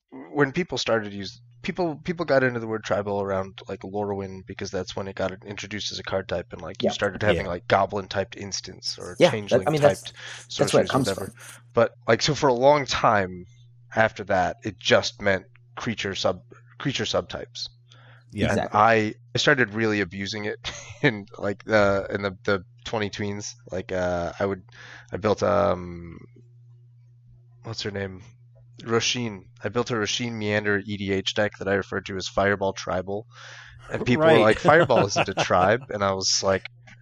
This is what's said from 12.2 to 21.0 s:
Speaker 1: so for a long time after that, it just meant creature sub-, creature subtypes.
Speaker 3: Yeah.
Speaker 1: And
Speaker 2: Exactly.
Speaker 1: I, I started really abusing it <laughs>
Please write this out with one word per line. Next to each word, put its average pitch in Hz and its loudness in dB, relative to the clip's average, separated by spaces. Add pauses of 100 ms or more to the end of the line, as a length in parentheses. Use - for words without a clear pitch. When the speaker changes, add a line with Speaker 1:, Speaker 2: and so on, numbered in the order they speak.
Speaker 1:
so 147 0
for 139 2
a 127 6
long 139 6
time 95 2 (480)
after 110 2
that, 90 0
it 107 -8
just - 2
meant 95 0 (320)
creature 101 -4
sub-, 95 -2 (360)
creature 123 -4
subtypes. - -6 (640)
Speaker 3:
Yeah. 98 -2
Speaker 1:
And - 0
Speaker 2:
Exactly. - 2
Speaker 1:
I, 110 4 (200)
I - -2
started 127 2
really 107 2
abusing 98 -6
it 113 -6 (280)
<laughs> - -14